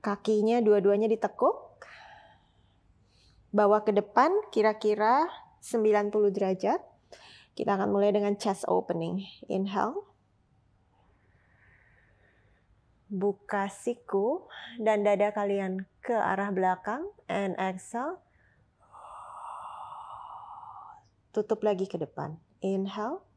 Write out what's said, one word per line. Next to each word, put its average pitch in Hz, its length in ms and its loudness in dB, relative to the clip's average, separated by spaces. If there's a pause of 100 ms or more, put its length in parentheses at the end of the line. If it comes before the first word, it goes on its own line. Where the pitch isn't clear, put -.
Kakinya 220 560 2
dua-duanya 208 480 4
ditekuk. 226 480 0 (1900)
Bawa 208 320 6
ke 208 160 2
depan 240 320 4 (240)
kira-kira 214 720 4 (360)
sembilan 214 480 2
puluh 208 240 2
derajat. 190 480 0 (720)
Kita - 240 0
akan 202 160 0
mulai 202 160 4
dengan 202 240 2
chest 202 320 -4
opening. 175 560 0 (240)
Inhale. 196 480 -2 (3000)
Buka 196 640 -2
siku 240 800 -2 (320)
dan 214 240 2
dada 208 240 4
kalian 196 560 -2 (160)
ke 240 160 0
arah 202 320 0
belakang. 190 560 -2 (240)
And 196 320 -2
exhale. 233 640 -6 (3000)
Tutup 208 320 -2
lagi 196 240 0
ke 175 160 -8
depan. 156 400 -10 (240)
Inhale. 196 560 -4 (140)